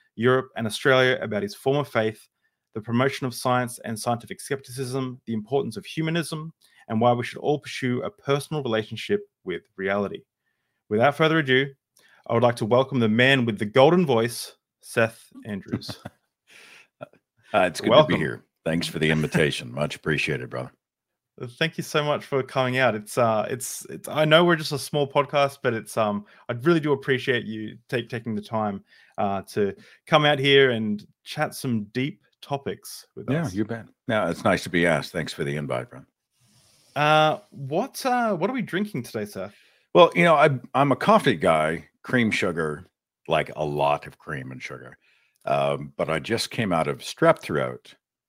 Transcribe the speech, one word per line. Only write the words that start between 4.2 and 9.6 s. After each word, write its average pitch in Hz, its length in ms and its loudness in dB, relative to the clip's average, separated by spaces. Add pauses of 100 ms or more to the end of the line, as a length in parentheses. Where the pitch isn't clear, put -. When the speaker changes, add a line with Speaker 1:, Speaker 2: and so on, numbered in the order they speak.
Speaker 1:
skepticism, 131 840 -8
the 113 80 -6
importance 113 440 -4
of 95 80 -12
humanism, 160 640 -6 (380)
and 110 100 -2
why 120 140 6
we 120 100 -2
should - 160 -12
all 147 200 0
pursue 123 420 -6
a - 100 -8
personal 143 500 -4
relationship 110 600 -4 (240)
with 85 160 -8 (160)